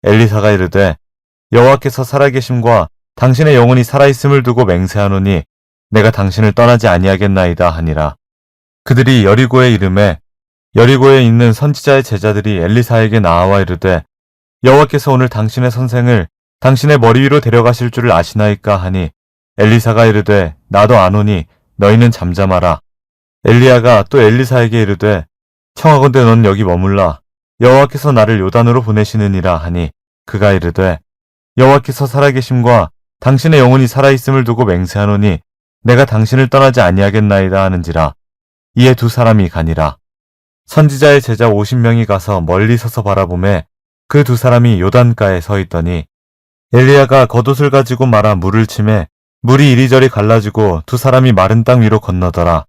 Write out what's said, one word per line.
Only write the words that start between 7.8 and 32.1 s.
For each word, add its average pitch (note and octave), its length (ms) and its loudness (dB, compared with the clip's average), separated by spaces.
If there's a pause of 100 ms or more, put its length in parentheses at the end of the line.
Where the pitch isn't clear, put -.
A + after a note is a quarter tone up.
그들이 B2 420 2
여리고에 B2+ 460 2
이르매 F#2+ 480 0 (560)
여리고에 C3+ 480 4
있는 A#2 300 2
선지자의 C#3 500 -2
제자들이 G#2 540 -4
엘리사에게 A2 640 0
나아와 F#2 420 0
이르되, F2+ 420 -4 (600)
"여호와께서 C3+ 480 2
오늘 B2+ 180 0
당신의 A2+ 420 -4
선생을 A#2+ 560 -2 (320)
당신의 C#3 400 0
머리 A#2 220 2
위로 C#3 180 2
데려가실 A#2+ 520 0
줄을 A#2+ 200 -2
아시나이까?" G2+ 680 -2
하니 F#2 320 -6 (480)
엘리사가 A2+ 480 2
이르되, G2+ 500 0 (120)
"나도 G#2 300 2
아노니 G2 480 0 (320)
너희는 A2+ 340 4
잠잠하라." F2+ 680 -2 (680)
엘리야가 A#2+ 640 4
또 C#3 120 2
엘리사에게 A#2 600 0
이르되, G2+ 440 -2 (500)
"청하건대 C3+ 480 2
너는 A2+ 220 4
여기 G2 180 0
머물라. F#2 580 -2 (400)
여호와께서 C3+ 500 2
나를 A2 280 2
요단으로 A#2 440 0
보내시느니라." G2+ 760 -2
하니 E2+ 320 -6 (360)
그가 G2+ 260 0
이르되, F2 480 -2 (580)
"여호와께서 C3+ 480 0
살아계심과 B2 840 0 (280)